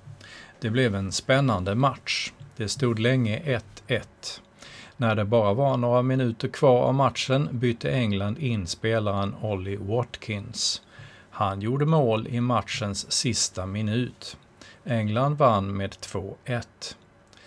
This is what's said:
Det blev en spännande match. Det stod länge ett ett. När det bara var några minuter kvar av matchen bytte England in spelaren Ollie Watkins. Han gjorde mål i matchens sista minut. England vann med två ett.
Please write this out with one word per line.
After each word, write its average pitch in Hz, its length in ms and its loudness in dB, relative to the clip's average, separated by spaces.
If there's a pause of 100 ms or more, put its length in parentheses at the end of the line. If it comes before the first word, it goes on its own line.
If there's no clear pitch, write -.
(600)
Det 117 100 -2
blev 117 260 2
en 98 160 -2
spännande 107 640 2
match. - 580 -2 (220)
Det 104 140 -4
stod 117 300 0
länge 117 380 2
ett - 500 -4
ett. - 540 -6 (560)
När 110 180 2
det 104 100 0
bara 107 280 4
var 135 240 2
några 120 240 4
minuter 127 460 0
kvar 127 340 6
av 127 120 4
matchen 135 580 2
bytte 123 400 -2
England 104 460 0
in 117 300 -2
spelaren 104 720 -2
Ollie 98 360 -4
Watkins. 107 1040 -4 (500)
Han 98 300 -2
gjorde 135 240 0
mål 123 420 2
i 120 140 -2
matchens 107 680 -2
sista - 540 -2
minut. 107 720 -4 (480)
England 120 520 0
vann 101 400 4
med 98 140 -4
två - 540 -8
ett. - 520 -8 (500)